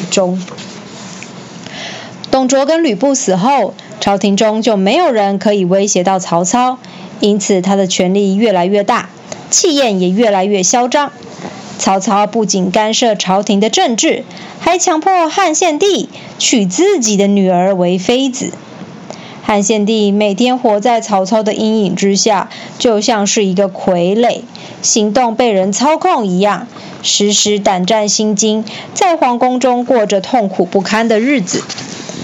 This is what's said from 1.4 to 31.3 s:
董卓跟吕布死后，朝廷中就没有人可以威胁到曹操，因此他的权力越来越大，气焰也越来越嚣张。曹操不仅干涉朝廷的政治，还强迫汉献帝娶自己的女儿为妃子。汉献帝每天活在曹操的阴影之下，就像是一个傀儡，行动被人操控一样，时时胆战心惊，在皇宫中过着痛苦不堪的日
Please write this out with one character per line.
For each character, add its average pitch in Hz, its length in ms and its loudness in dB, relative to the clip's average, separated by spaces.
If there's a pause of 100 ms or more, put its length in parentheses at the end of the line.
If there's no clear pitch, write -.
董 262 180 2
卓 269 160 2
跟 320 180 2
吕 254 120 0
布 269 200 0
死 196 200 0
后， 220 400 0 (260)
朝 202 160 0
廷 202 200 2
中 220 260 2
就 220 140 2
没 196 180 2
有 339 160 2
人 202 300 2
可 214 120 2
以 196 120 2
威 196 240 2
胁 180 160 0
到 190 160 2
曹 175 240 0
操， 254 340 0 (400)
因 208 220 2
此 190 200 2
他 196 140 0
的 196 140 2
权 185 260 0
力 202 200 2
越 214 180 2
来 175 140 2
越 202 180 2
大， - 240 0 (420)
气 330 240 0
焰 233 260 2
也 180 100 2
越 214 200 2
来 190 140 2
越 196 180 0
嚣 247 240 2
张。 285 240 0 (680)
曹 196 220 2
操 202 300 2
不 214 160 0
仅 185 260 0
干 214 240 2
涉 220 220 2
朝 190 260 0
廷 202 160 0
的 220 100 4
政 320 280 0
治， - 260 0 (380)
还 349 180 2
强 339 220 0
迫 359 280 2
汉 320 260 0
献 302 240 0
帝 392 300 0 (300)
娶 208 280 2
自 339 340 2
己 220 160 0
的 196 100 4
女 202 240 4
儿 185 240 2
为 180 240 2
妃 247 320 0
子。 - 220 -6 (880)
汉 208 200 -2
献 208 220 0
帝 208 280 2
每 208 220 2
天 247 240 0
活 220 200 2
在 226 220 2
曹 196 240 0
操 220 180 2
的 208 100 0
阴 220 300 0
影 185 140 0
之 196 180 2
下， 196 340 0 (300)
就 214 220 2
像 208 260 0
是 208 180 0
一 185 100 0
个 196 140 2
傀 185 460 0
儡， 233 280 0 (400)
行 214 300 0
动 233 220 2
被 240 160 2
人 190 220 2
操 277 260 2
控 320 280 0
一 180 120 0
样， 196 300 0 (340)
时 208 300 0
时 208 260 0
胆 196 280 0
战 214 220 2
心 214 280 0
惊， 220 280 0 (300)
在 349 220 2
皇 247 220 2
宫 254 200 0
中 247 260 0
过 240 220 2
着 196 140 0
痛 208 280 0
苦 190 160 0
不 190 160 0
堪 220 280 0
的 220 100 4
日 262 220 2